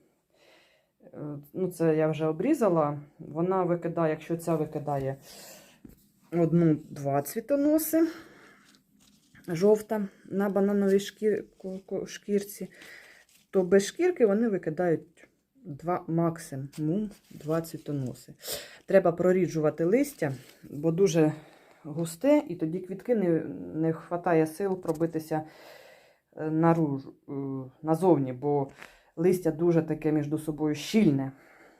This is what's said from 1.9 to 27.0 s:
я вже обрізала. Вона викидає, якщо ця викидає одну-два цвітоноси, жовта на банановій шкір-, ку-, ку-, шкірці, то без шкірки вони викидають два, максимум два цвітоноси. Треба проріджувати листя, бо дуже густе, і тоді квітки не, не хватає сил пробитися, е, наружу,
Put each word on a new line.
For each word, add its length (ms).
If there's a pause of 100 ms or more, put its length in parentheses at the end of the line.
я 120
вже 180
обрізала. 720 (200)
Вона 440
викидає, 480
якщо 260
ця 180
викидає 600 (1120)
одну-два 920
цвітоноси, 840 (1400)
жовта 600 (180)
на 240
банановій 500
шкір-, 440 (140)
ку-, 280
ку-, 200
шкірці, 640 (840)
то 120
без 220
шкірки 400
вони 240
викидають 800 (360)
два, 440
максимум 1040 (200)
два 300
цвітоноси. 720 (520)
Треба 260
проріджувати 720
листя, 480 (300)
бо 280
дуже 420 (500)
густе, 640
і 80
тоді 240
квітки 360
не, 140 (460)
не 180
хватає 540
сил 340
пробитися, 640 (920)
е, 140
наружу, 600 (160)